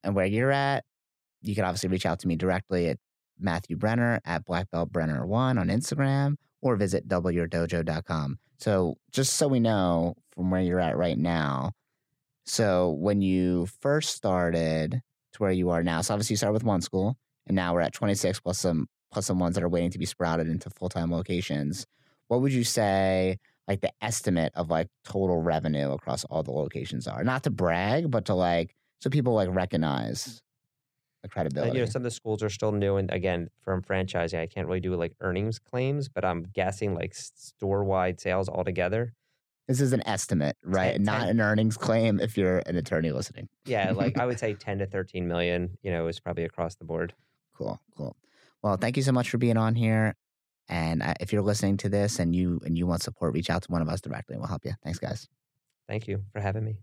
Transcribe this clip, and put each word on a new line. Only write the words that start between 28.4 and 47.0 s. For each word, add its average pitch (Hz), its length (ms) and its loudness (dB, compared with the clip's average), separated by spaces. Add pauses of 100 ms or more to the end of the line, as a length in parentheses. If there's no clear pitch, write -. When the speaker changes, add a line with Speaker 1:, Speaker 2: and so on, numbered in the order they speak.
Speaker 1:
so 135 100 -2
people, 131 240 2
like, 95 180 4
recognize 80 880 -2 (840)
the - 60 -14
Speaker 2:
Uh, - 0 -
you - 0 -
know, - 40 -16
Speaker 1:
credibility. 101 580 0
Speaker 2:
some 123 100 -4
of 123 40 -6
the 120 60 -4
schools 107 320 -4
are 107 60 0
still 104 240 -2
new, 101 240 2
and 95 160 0
again, 87 360 0 (120)
from 92 220 -2
franchising, 87 580 -2
I 82 60 -4
can't 87 200 -6
really 90 140 -2
do, 92 160 -2
like, 85 240 -4
earnings 98 380 -2
claims, 135 500 -4
but - 160 -4
I'm 85 200 0
guessing, 98 500 -2
like, 90 160 -4
s-, - 260 -16
store-wide 95 840 0
sales 92 300 -2
altogether. 92 640 -2 (560)
Speaker 1:
This 131 120 2
is 131 120 4
an 123 140 2
estimate, 85 580 0
right? 92 280 2
Speaker 2:
Ten, - 100 0
Speaker 1:
Not 107 180 2
Speaker 2:
ten. 104 80 -2
Speaker 1:
an 110 120 2
earnings 107 360 2
claim 113 420 2
if 110 200 0
you're 92 280 4
an 87 100 -2
attorney 80 360 0
listening. - 360 -8 (180)
Speaker 2:
Yeah, 101 260 0
like, 98 240 0
I 127 100 0
Speaker 1:
<laughs> - 0 -
Speaker 2:
would 123 120 -2
say 110 160 -2
ten 98 240 -6
to 98 80 -2
thirteen 92 420 -4
million, 87 540 0
you 98 80 -6
know, 82 180 -2
is 85 100 -6
probably 85 260 -4
across 82 320 -6
the - 80 -20
board. 82 280 -6 (420)